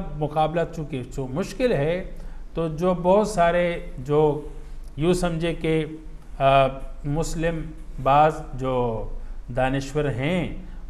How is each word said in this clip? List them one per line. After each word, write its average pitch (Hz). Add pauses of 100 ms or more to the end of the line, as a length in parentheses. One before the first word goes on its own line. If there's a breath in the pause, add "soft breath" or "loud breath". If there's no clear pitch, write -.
(180)
मुकाबला 156
चूँकि 147
चूँ 131
मुश्किल 202
है, 156 (560 loud breath)
तो 165
जो 175
बहुत 185
सारे 170
जो 147 (480 loud breath)
यूँ 175
समझे 170
कि, 160 (360)
आ, 135 (400)
मुस्लिम 160 (380)
बाज़ 143 (220)
जो 123 (360 loud breath)
दानिश्वर 135
हैं 131 (220 loud breath)